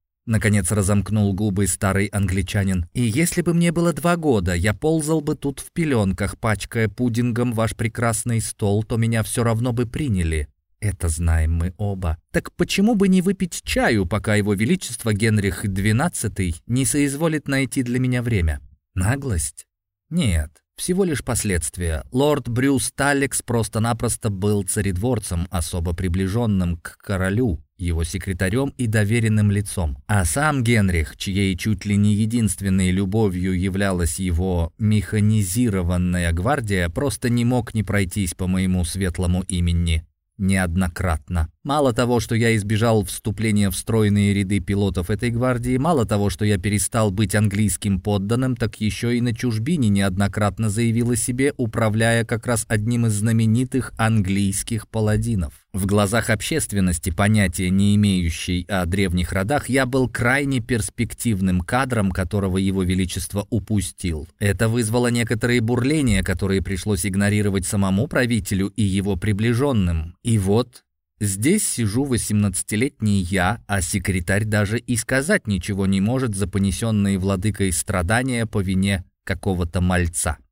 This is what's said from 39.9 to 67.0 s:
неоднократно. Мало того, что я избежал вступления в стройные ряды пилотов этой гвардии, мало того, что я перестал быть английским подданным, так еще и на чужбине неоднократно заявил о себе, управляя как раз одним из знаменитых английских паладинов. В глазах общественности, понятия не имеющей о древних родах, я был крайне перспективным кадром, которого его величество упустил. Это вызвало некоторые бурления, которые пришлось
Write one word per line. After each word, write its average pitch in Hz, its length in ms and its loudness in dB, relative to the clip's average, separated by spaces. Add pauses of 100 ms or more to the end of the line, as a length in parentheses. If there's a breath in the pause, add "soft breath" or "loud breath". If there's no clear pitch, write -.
неоднократно. 90 1120 -2 (140)
Мало 143 300 2
того, 120 260 2
что 113 160 -2
я 113 200 2
избежал 110 480 2
вступления 104 680 0
в 92 40 -4
стройные 104 580 2
ряды 101 260 0
пилотов 98 500 0
этой 107 220 -2
гвардии, 123 460 0
мало 139 280 2
того, 101 240 0
что 101 160 -2
я 104 120 2
перестал 104 520 0
быть 98 240 0
английским 101 640 0
подданным, 107 560 0
так 117 260 -4
еще 107 300 -2
и 120 100 0
на 120 120 0
чужбине 120 560 0
неоднократно 101 800 0
заявил 117 420 0
о 123 40 0
себе, 127 420 0
управляя 113 640 2
как 113 220 -6
раз 120 220 -2
одним 117 400 0
из 107 60 2
знаменитых 113 840 0
английских 101 880 0
паладинов. 107 680 0 (200)
В 95 140 -2
глазах 104 420 2
общественности, 101 800 0
понятия 101 600 2
не 101 260 4
имеющей 90 760 2
о 92 160 0
древних 90 480 0
родах, 101 340 -2
я 135 180 2
был 131 220 0
крайне 131 540 0
перспективным 107 1000 0
кадром, 123 500 0
которого 95 460 -2
его 95 260 0
величество 92 640 -2
упустил. 95 800 -4 (120)
Это 101 300 0
вызвало 120 380 0
некоторые 120 520 0
бурления, 120 640 2
которые 95 380 0
пришлось 95 440 -2